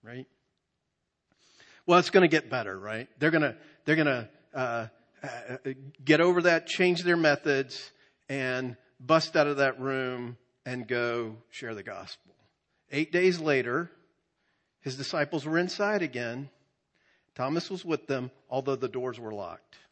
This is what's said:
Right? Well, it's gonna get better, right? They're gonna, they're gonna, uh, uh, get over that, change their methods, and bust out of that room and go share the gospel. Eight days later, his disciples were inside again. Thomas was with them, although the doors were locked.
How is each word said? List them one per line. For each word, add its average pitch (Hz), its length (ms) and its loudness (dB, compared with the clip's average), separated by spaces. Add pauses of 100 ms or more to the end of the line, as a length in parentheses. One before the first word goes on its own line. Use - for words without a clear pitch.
Right? 120 240 -16 (1600)
Well, 175 120 8
it's 175 120 2
gonna 190 180 8
get 151 220 2
better, 104 260 -4
right? 107 320 -8 (100)
They're 156 120 2
gonna, 151 260 2 (280)
they're 151 120 2
gonna, 135 320 0 (260)
uh, 117 320 -4 (360)
uh, 123 340 -12 (480)
get 151 160 6
over 175 220 4
that, 165 240 2
change 180 360 2
their 175 140 2
methods, 143 760 0 (360)
and 127 480 -4 (220)
bust 156 380 2
out 147 100 6
of 143 120 -2
that 135 220 2
room 127 560 -4 (280)
and 123 220 -8
go 117 500 -2 (140)
share 117 240 -12
the 98 100 -12
gospel. 95 500 -14 (560)
Eight 156 220 -4
days 175 280 4
later, 143 500 0 (920)
his 131 160 -8
disciples 143 480 -2
were 156 140 0
inside 202 440 0
again. 123 460 -6 (880)
Thomas 143 340 -2
was 185 160 -8
with 160 220 -4
them, 127 240 -2 (180)
although 135 280 -2
the 123 120 -4
doors 123 320 -6
were 110 120 -10
locked. 90 440 -12 (160)